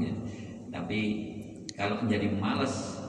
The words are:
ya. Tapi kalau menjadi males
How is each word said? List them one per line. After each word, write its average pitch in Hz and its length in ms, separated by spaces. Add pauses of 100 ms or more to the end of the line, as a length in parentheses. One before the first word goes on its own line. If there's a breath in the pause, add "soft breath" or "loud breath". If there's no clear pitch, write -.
ya. - 120 (600 loud breath)
Tapi 95 260 (760)
kalau 104 240
menjadi 104 320
males - 640 (100)